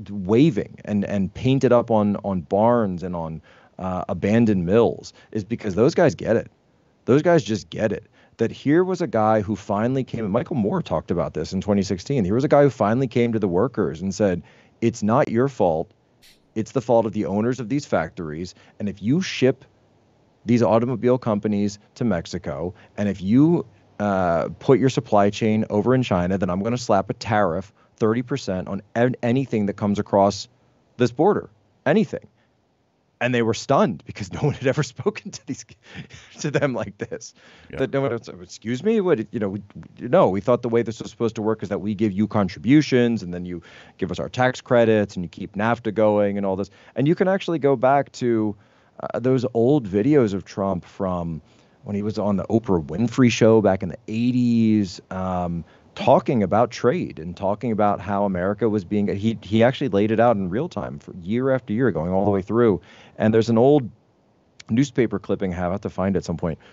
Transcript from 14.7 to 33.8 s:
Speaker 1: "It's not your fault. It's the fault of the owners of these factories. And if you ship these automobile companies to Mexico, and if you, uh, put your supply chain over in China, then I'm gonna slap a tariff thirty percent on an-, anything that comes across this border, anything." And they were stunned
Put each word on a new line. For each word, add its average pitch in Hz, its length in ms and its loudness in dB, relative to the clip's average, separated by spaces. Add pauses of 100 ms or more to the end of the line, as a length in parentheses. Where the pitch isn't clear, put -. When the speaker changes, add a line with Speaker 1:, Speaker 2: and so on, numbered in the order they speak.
Speaker 1:
"It's 113 240 -2
not 120 240 2
your 117 180 0
fault. 87 460 -2 (640)
It's 110 160 -6
the 135 80 -2
fault 117 260 2
of 104 60 -6
the 104 140 -2
owners 113 340 -2
of 110 80 -10
these 143 180 -4
factories. 80 720 -6 (240)
And 101 80 -4
if 101 120 -10
you 139 220 0
ship - 420 0 (840)
these 117 180 4
automobile 117 520 2
companies 104 640 -2 (160)
to - 100 -6
Mexico, 87 680 -6 (220)
and 104 120 -2
if 98 140 -6
you, 139 440 4 (340)
uh, 90 480 0 (100)
put 135 220 4
your 131 100 2
supply 104 400 2
chain 110 400 0
over 104 240 2
in 127 80 2
China, 92 340 0
then 90 140 -2
I'm 95 120 -2
gonna 117 140 -4
slap 101 340 0
a - 40 -6
tariff 101 580 -2 (260)
thirty 117 240 0
percent 101 440 -6
on 95 160 -8 (140)
an-, 123 260 2
anything 120 440 0
that 98 80 -2
comes 101 260 -2
across 101 480 2 (480)
this 120 160 2
border, 160 380 0 (360)
anything." 180 400 0 (920)
And 123 140 0
they 120 80 2
were 110 120 0
stunned 139 500 0